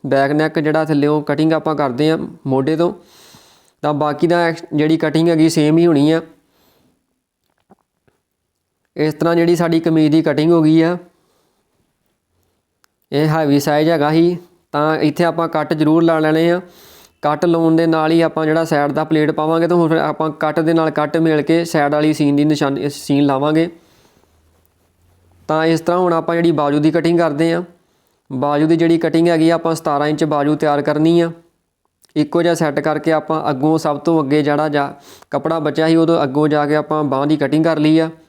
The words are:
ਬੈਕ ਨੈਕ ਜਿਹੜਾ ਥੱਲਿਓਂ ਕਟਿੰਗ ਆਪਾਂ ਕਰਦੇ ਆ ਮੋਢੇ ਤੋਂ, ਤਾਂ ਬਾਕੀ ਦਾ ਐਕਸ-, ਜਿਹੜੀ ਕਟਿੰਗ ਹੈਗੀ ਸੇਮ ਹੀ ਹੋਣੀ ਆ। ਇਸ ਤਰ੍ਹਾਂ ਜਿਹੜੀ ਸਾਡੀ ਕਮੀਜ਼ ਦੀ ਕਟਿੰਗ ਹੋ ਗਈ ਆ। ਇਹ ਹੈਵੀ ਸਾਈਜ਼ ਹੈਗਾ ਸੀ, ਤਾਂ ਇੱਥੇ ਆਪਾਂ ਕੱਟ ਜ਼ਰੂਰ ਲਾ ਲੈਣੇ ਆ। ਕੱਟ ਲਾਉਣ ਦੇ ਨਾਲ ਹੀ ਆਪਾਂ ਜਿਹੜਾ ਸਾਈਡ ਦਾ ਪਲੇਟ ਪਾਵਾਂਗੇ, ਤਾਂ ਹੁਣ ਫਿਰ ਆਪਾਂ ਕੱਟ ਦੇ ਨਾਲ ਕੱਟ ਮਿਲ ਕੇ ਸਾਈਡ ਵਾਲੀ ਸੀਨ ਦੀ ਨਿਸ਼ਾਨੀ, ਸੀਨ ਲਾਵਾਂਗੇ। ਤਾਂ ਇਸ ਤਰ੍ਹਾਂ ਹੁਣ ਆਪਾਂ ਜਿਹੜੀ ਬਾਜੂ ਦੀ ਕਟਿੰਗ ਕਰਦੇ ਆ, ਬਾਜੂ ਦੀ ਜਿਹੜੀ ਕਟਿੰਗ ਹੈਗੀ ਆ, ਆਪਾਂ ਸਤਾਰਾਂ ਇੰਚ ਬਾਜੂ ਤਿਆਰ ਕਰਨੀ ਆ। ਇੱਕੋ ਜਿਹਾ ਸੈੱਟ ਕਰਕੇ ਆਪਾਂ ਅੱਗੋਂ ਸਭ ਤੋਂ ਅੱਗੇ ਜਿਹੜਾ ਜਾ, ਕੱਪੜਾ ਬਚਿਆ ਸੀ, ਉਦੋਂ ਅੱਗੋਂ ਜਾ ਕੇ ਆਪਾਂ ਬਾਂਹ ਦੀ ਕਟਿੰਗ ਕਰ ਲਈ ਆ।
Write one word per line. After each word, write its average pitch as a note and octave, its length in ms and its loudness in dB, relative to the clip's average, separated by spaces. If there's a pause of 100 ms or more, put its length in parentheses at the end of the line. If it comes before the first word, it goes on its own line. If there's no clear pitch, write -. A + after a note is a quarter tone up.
ਬੈਕ C3+ 260 0
ਨੈਕ D#3 260 -2
ਜਿਹੜਾ D#3 260 0
ਥੱਲਿਓਂ D3+ 380 0
ਕਟਿੰਗ D#3 300 0
ਆਪਾਂ D#3 240 -2
ਕਰਦੇ C#3+ 340 -2
ਆ D#3+ 80 -2 (280)
ਮੋਢੇ C3+ 300 0
ਤੋਂ, E3+ 180 -2 (880)
ਤਾਂ D3+ 120 -2
ਬਾਕੀ D3 320 -2
ਦਾ F3 180 2
ਐਕਸ-, E3 300 -4
ਜਿਹੜੀ D3+ 220 2
ਕਟਿੰਗ D#3 320 0
ਹੈਗੀ D#3+ 200 2
ਸੇਮ D3+ 300 2
ਹੀ E3+ 80 4
ਹੋਣੀ D3+ 260 2
ਆ। E3 100 0 (2750)
ਇਸ D3+ 180 -2
ਤਰ੍ਹਾਂ E3+ 220 0
ਜਿਹੜੀ E3+ 200 2
ਸਾਡੀ E3 240 0
ਕਮੀਜ਼ D#3 320 2
ਦੀ D#3+ 100 2
ਕਟਿੰਗ D#3 300 2
ਹੋ E3 100 4
ਗਈ D#3+ 200 4
ਆ। F3 160 -2 (2250)
ਇਹ D3 160 0
ਹੈਵੀ D3+ 320 2
ਸਾਈਜ਼ D3+ 300 0
ਹੈਗਾ D3+ 200 0
ਸੀ, E3+ 260 2 (360)
ਤਾਂ D3+ 240 0
ਇੱਥੇ D3+ 280 0
ਆਪਾਂ E3 240 -2
ਕੱਟ D#3 260 -4
ਜ਼ਰੂਰ D#3 280 2
ਲਾ E3 160 2
ਲੈਣੇ D#3+ 320 2
ਆ। F3 100 0 (640)
ਕੱਟ D3+ 220 -2
ਲਾਉਣ E3 320 2
ਦੇ E3 100 2
ਨਾਲ D#3+ 240 0
ਹੀ E3 100 4
ਆਪਾਂ D#3+ 260 0
ਜਿਹੜਾ D#3+ 180 0
ਸਾਈਡ C#3+ 280 0
ਦਾ D3+ 120 -2
ਪਲੇਟ D#3 260 0
ਪਾਵਾਂਗੇ, E3 380 0
ਤਾਂ F3 80 2
ਹੁਣ E3 120 2
ਫਿਰ E3 100 0
ਆਪਾਂ D3+ 320 -2
ਕੱਟ D#3 300 -4
ਦੇ D#3+ 120 0
ਨਾਲ D#3+ 180 0
ਕੱਟ D3+ 260 -4
ਮਿਲ D#3+ 260 0
ਕੇ E3 220 0
ਸਾਈਡ D3 300 -2
ਵਾਲੀ D3+ 180 0
ਸੀਨ C#3+ 240 0
ਦੀ D3 80 2
ਨਿਸ਼ਾਨੀ, C#3+ 460 -2
ਸੀਨ C#3+ 360 0
ਲਾਵਾਂਗੇ। D3+ 440 0 (1800)
ਤਾਂ D#3 180 0
ਇਸ E3 140 0
ਤਰ੍ਹਾਂ F3 200 -2
ਹੁਣ F3+ 120 0
ਆਪਾਂ E3 220 -2
ਜਿਹੜੀ E3+ 180 2
ਬਾਜੂ D3 260 0
ਦੀ D3+ 120 2
ਕਟਿੰਗ E3+ 280 0
ਕਰਦੇ E3 360 0
ਆ, F3 80 -4 (680)
ਬਾਜੂ D3 340 -2
ਦੀ E3 100 2
ਜਿਹੜੀ E3 220 2
ਕਟਿੰਗ E3 300 0
ਹੈਗੀ E3 220 2
ਆ, E3+ 40 2
ਆਪਾਂ E3 200 -2
ਸਤਾਰਾਂ D3 320 -2
ਇੰਚ D3+ 180 -2
ਬਾਜੂ D3+ 300 0
ਤਿਆਰ D3 280 -2
ਕਰਨੀ D#3 380 2
ਆ। E3 120 -2 (840)
ਇੱਕੋ D3+ 260 -2
ਜਿਹਾ E3+ 120 2
ਸੈੱਟ D3+ 260 -2
ਕਰਕੇ D3+ 320 -2
ਆਪਾਂ D#3 380 -2
ਅੱਗੋਂ D3+ 280 0
ਸਭ D3+ 200 -2
ਤੋਂ D#3+ 240 0
ਅੱਗੇ D3 200 0
ਜਿਹੜਾ D3 260 -2
ਜਾ, C#3+ 260 -4 (360)
ਕੱਪੜਾ C#3+ 280 -4
ਬਚਿਆ D3+ 300 -2
ਸੀ, E3 80 4
ਉਦੋਂ E3 260 2
ਅੱਗੋਂ D3 260 0
ਜਾ D3 180 0
ਕੇ D3+ 100 0
ਆਪਾਂ D3+ 280 -2
ਬਾਂਹ C3+ 220 -2
ਦੀ D3+ 100 0
ਕਟਿੰਗ D3 280 0
ਕਰ D#3+ 140 0
ਲਈ D#3 200 2
ਆ। D#3+ 120 0 (180)